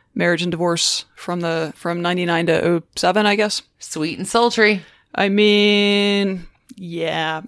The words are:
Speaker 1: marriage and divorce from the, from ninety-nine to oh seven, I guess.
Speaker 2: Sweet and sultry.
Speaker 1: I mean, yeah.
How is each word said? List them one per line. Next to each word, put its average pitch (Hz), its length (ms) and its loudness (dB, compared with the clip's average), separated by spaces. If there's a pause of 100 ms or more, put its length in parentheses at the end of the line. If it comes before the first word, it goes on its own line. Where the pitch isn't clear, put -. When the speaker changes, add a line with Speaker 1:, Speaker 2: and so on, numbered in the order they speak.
(140)
Speaker 1:
marriage 175 300 0
and 175 80 -2
divorce 170 540 -2 (100)
from 175 260 -8
the, 165 340 -4
from 175 260 -6
ninety-nine 175 460 0
to 160 200 2
oh 170 160 0 (120)
seven, 202 320 2
I 202 80 2
guess. 208 260 -2 (180)
Speaker 2:
Sweet 160 380 -6
and 190 100 -8
sultry. 226 540 2 (320)
Speaker 1:
I 202 160 0
mean, 202 1160 2 (300)
yeah. 160 720 -6